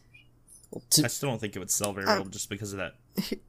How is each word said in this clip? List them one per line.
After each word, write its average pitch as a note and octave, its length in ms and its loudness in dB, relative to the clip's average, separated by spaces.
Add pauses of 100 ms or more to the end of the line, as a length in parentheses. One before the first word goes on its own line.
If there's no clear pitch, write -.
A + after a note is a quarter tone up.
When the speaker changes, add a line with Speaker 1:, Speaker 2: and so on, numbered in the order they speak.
(720)
Speaker 1:
Well, - 100 -10 (100)
to D3+ 120 8
Speaker 2:
I B2 60 2
still - 200 -2
don't A2+ 100 -2
think G#2 180 -4
it - 20 -4
would F#2 120 -6
sell - 200 2
very G2 160 -2
Speaker 3:
Uh, G2+ 140 4
Speaker 2:
well G2 80 -8
just F#2 200 -8
because G2+ 220 -4
of G2 80 -6
that F2 160 -6 (260)
Speaker 3:
he- - 260 -6